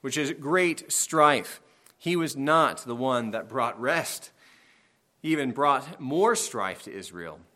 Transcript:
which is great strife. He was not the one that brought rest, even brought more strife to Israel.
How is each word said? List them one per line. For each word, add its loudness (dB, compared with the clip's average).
which -4
is 0
great 0
strife. 2
He -2
was -2
not 4
the -6
one 0
that -6
brought -4
rest, -4
even 0
brought 0
more 2
strife -4
to -14
Israel. -12